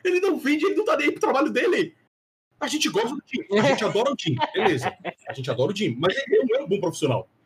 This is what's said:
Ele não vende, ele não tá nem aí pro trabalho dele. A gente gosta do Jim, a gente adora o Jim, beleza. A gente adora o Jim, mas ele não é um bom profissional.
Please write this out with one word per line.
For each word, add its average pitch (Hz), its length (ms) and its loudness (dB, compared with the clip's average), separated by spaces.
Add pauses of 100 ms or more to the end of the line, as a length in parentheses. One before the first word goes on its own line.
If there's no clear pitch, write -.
Ele 359 160 2
não 370 180 0
vende, 294 280 0
ele 302 100 0
não - 100 0
tá 311 100 2
nem 294 120 0
aí - 40 2
pro - 100 -8
trabalho 277 280 2
dele. 247 460 0 (640)
A 277 80 -4
gente 311 220 0
gosta 214 200 0
do 277 160 -8
Jim, - 180 -6 (140)
a 214 60 6
gente 269 200 4
adora 208 280 2
o 254 80 -4
Jim, 143 160 0 (180)
beleza. 170 420 0 (320)
A - 60 -10
gente 135 160 -6
adora 123 220 0
o 196 40 -8
Jim, 175 220 -2
mas 156 180 0
ele 523 300 2
não 427 140 0
é - 40 -4
um - 40 -10
bom 196 120 0
profissional. 147 480 -2 (180)